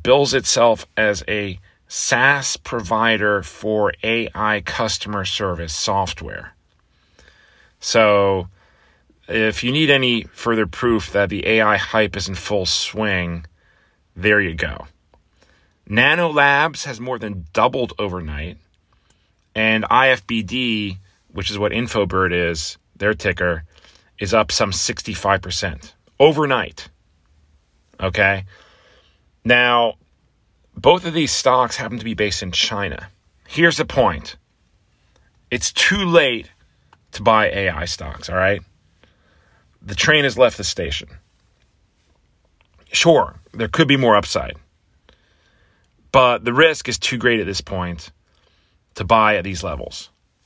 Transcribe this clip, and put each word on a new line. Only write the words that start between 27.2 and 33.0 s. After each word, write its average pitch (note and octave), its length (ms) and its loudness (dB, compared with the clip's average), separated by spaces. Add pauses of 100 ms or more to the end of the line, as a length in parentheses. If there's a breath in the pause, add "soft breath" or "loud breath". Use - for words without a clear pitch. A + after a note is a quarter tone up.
Okay? G2 460 0 (960 soft breath)
Now, A#2+ 520 4 (800)
both F3 300 4
of E3 80 -4
these D3+ 200 0
stocks B2+ 420 2
happen A#2 240 -8
to G#2+ 60 -12
be A2+ 80 -6
based G#2 280 -2
in F2+ 120 -8
China. G2+ 560 -4 (360)